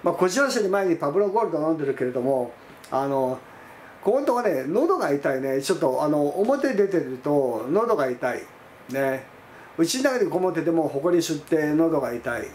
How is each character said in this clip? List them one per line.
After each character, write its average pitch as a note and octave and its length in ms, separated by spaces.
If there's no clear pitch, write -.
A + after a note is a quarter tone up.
ま E3+ 80
あ、 - 20
こ F#3 140
じ F#3 120
ら C#4 120
せ A#3+ 100
に G3 80
前 G3 160
に E3+ 120
パ - 120
ブ D#3+ 100
ロ G#3 80
ン F#3+ 40
ゴ A3 100
ー A3 40
ル F3 60
ド - 80
飲 D#3+ 140
ん D#3 40
で D3 80
る C3+ 100
け - 80
れ B2 80
ど B2 100
も、 B2+ 300
あ C3+ 160
の、 C3 320
こ G3 80
こ B3+ 80
ん D4 60
と C#4 80
こ A#3+ 100
ね、 D3 240
喉 D4+ 320
が F3 120
痛 C#3+ 240
い C3 60
ね。 C3+ 220
ち F#3 100
ょ E3 40
っ - 20
と、 C3+ 240
あ D3+ 40
の、 D3 200
表 C4 360
出 G3 120
て F3 100
る C3 260
と B2+ 460
喉 A3 260
が C#3+ 120
痛 B2 280
い。 - 80
ね。 C3+ 320
う E3 80
ち B3+ 180
の C#4 80
中 B3 120
に E3+ 60
こ D#3+ 100
も F#3 120
っ - 20
て D#3+ 80
て D3+ 80
も E3 180
埃 D#3+ 300
吸 D#3+ 220
っ - 40
て D#3 300
喉 D#3+ 260
が A#2+ 140
痛 A#2+ 240
い。 G#2+ 40